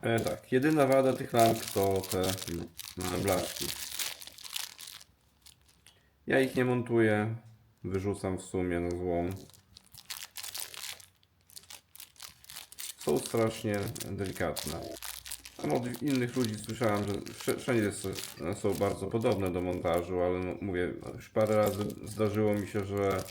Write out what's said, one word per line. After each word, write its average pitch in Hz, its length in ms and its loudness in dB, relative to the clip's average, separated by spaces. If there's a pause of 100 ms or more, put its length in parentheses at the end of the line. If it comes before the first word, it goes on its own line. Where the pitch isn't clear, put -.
E, 113 180 4
tak, - 320 -2
jedyna 143 360 6
wada 131 260 6
tych 131 200 -4
lamp 113 400 6
to 98 280 4 (100)
te, 92 120 2 (880)
te 92 120 -2
blaszki. 92 420 0 (2500)
Ja 135 120 6
ich 131 160 2
nie 127 100 4
montuję, 113 720 4 (480)
wyrzucam 95 540 0
w 90 40 -6
sumie 90 380 0
na 87 100 0
złom. 87 400 0 (3750)
Są 147 220 0
strasznie 110 600 0 (320)
delikatne. 90 720 -4 (760)
Tam 147 160 -2
od 123 280 -2
innych 127 340 0
ludzi 113 200 0 (100)
słyszałem, 110 380 0
że 101 300 -4
wsze-, - 240 -2
wszędzie 117 260 2
jest, 98 240 -2 (540)
są 101 120 2
bardzo 95 340 0
podobne 101 440 2
do 87 100 -2
montażu, 90 600 0
ale 90 180 2
no, 92 220 -2
mówię, 90 320 0 (200)
już - 160 -14
parę 110 260 4
razy 104 300 4 (180)
zdarzyło 104 500 2
mi 101 140 0
się, 101 180 -2
że, 98 460 0